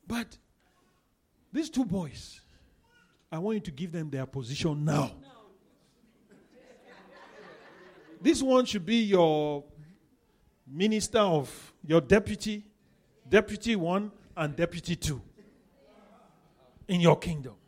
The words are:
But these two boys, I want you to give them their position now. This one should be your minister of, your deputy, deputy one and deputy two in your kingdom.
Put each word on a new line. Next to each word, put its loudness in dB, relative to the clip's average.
But -10
these -4
two -2
boys, -8
I -8
want -4
you -4
to -12
give -10
them -6
their -6
position -6
now. 0
This 4
one 4
should -6
be 2
your 2
minister 0
of, 0
your 6
deputy, 0
deputy 2
one -4
and -4
deputy -4
two -6
in 0
your 6
kingdom. -10